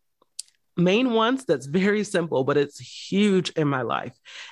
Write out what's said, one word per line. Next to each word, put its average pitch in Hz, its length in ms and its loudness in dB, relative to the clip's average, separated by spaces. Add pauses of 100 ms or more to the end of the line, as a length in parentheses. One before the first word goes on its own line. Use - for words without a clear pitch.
(800)
main 220 360 2
ones 233 320 2
that's 135 180 0
very 196 400 0
simple, 165 400 -2
but 143 140 2
it's 143 200 -2
huge 190 760 0
in 156 100 2
my 139 140 0
life. 123 320 -4 (400)